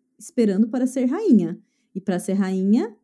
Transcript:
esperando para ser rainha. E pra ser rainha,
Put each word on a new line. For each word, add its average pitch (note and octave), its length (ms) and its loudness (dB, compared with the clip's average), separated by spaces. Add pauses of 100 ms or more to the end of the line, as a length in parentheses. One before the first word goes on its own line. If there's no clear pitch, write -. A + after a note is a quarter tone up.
(180)
esperando G#3+ 500 0
para B3+ 180 -4
ser B3+ 200 -2
rainha. B3 520 2 (360)
E - 60 -10
pra F3+ 180 -4
ser G#3 160 -4
rainha, G3 680 0